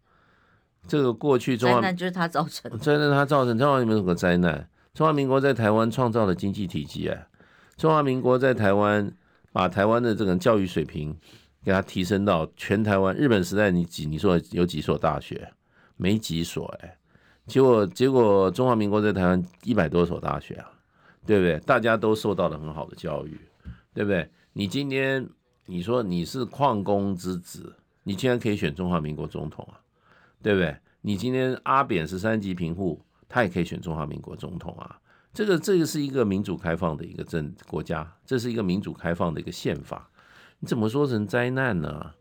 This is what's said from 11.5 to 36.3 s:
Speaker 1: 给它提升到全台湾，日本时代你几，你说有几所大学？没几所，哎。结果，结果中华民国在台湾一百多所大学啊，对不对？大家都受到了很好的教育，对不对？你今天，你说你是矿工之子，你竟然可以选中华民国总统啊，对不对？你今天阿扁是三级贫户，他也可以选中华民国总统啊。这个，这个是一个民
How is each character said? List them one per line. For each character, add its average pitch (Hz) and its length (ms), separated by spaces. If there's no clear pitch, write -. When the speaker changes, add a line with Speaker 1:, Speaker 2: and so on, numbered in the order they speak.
Speaker 1:
给 - 80
它 95 100
提 92 220
升 95 220
到 82 320
全 101 260
台 104 160
湾， 95 160
日 143 140
本 101 160
时 92 100
代 104 160
你 87 140
几， 82 200
你 78 140
说 90 180
有 87 160
几 80 140
所 76 180
大 76 220
学？ - 320
没 98 220
几 82 240
所， - 240
哎。 87 180
结 - 140
果， 117 280
结 123 200
果 101 420
中 127 160
华 127 80
民 107 140
国 104 140
在 104 100
台 92 140
湾 90 180
一 117 100
百 92 120
多 85 200
所 85 120
大 71 220
学 - 140
啊， - 120
对 107 100
不 95 80
对？ 80 220
大 131 120
家 113 160
都 110 200
受 107 200
到 87 140
了 78 100
很 76 140
好 78 140
的 - 100
教 73 300
育， 78 120
对 107 100
不 101 80
对？ 85 160
你 101 120
今 135 220
天， 135 400
你 90 160
说 117 200
你 87 220
是 127 220
矿 120 360
工 101 320
之 90 220
子， - 400
你 98 120
竟 127 140
然 123 80
可 113 100
以 104 80
选 85 180
中 90 140
华 90 100
民 76 160
国 76 140
总 78 220
统 - 200
啊， - 60
对 104 120
不 95 40
对？ 80 160
你 101 160
今 123 160
天 127 200
阿 135 200
扁 90 240
是 92 100
三 110 220
级 98 140
贫 85 200
户， 92 240
他 - 140
也 135 80
可 92 100
以 85 60
选 80 120
中 82 160
华 78 120
民 73 160
国 - 120
总 85 240
统 - 200
啊。 - 200
这 214 100
个， 190 140
这 190 200
个 165 60
是 147 160
一 143 80
个 131 160
民 98 180